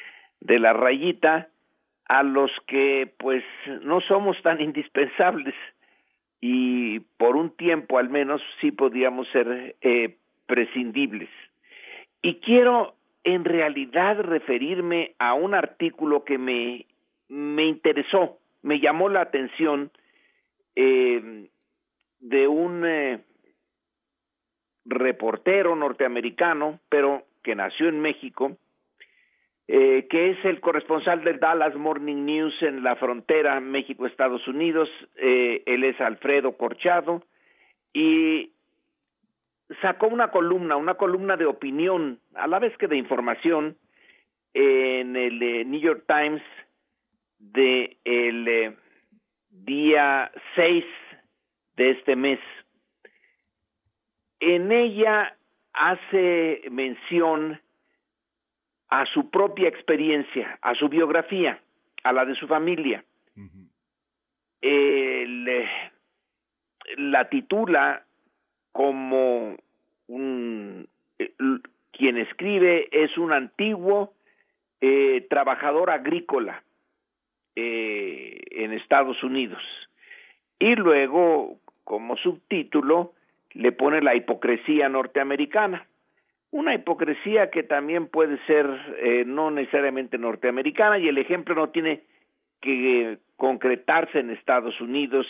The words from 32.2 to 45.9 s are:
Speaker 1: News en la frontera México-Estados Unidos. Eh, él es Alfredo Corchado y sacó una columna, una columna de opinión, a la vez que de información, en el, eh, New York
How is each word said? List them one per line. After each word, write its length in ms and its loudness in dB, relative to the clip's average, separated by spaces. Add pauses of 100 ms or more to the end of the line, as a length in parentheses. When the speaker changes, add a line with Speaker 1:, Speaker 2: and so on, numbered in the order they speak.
Speaker 1:
News 360 -2
en 220 -2
la 140 0
frontera 640 0
México-Estados 880 -4
Unidos. 420 0 (240)
Eh, 500 2
él 200 0
es 160 0
Alfredo 560 0
Corchado 640 -2 (720)
y 580 2 (1300)
sacó 280 0
una 240 0
columna, 420 0
una 200 0
columna 420 0
de 100 0
opinión, 720 -2 (160)
a 140 -4
la 100 0
vez 200 -2
que 100 -2
de 80 0
información, 800 -2 (800)
en 600 2
el, 260 -2
eh, 240 -2
New 140 -6
York 260 0